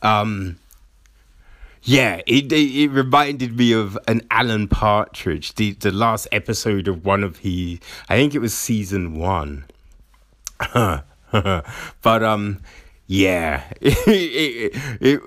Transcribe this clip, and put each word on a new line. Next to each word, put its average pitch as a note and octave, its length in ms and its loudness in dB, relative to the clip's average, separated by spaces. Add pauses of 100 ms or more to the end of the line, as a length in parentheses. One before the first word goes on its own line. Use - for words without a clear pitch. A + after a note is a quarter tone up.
Um, G#2 580 -2 (1200)
yeah, A#2+ 420 2
it, C3+ 260 2
it, D3 320 4
it D3 60 4
reminded C3+ 680 0
me A#2+ 160 6
of G#2+ 240 -2 (100)
an A2+ 140 2 (100)
Alan A2+ 360 0
Partridge, G#2 880 0
the, G#2 180 0
the G2+ 180 -2
last A2 400 0
episode G#2 560 -2
of F2 180 -4
one G2 180 2
of F#2 160 -6
he, F2 400 -4 (280)
I F#2+ 80 0
think C#3+ 180 2
it D3 60 -2
was A2 140 -2
season F#2+ 600 -4
one. D#2 500 -4 (1080)
<laughs> F#2 300 0 (960)
But, A2+ 220 4
um, G#2 380 -2 (460)
yeah, F2 640 0
<laughs> - 100 -18
it, B4 260 2
it, C#3 720 0 (200)
it, C#3 260 4